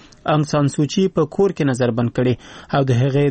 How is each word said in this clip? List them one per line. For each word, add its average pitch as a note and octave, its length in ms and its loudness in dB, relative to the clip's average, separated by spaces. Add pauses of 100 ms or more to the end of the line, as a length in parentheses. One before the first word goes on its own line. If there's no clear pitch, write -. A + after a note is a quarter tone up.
(340)
انګ D3+ 100 2 (120)
سان C#3+ 220 2
سوچي E3+ 300 0 (120)
په D3+ 160 0
کور G3 160 2
کې D3+ 220 -2
نظر B2 260 0
بند A#2+ 180 -2
کړي B2 180 2 (400)
او C#3+ 140 2
د - 20 0 (120)
هغې C#3 280 0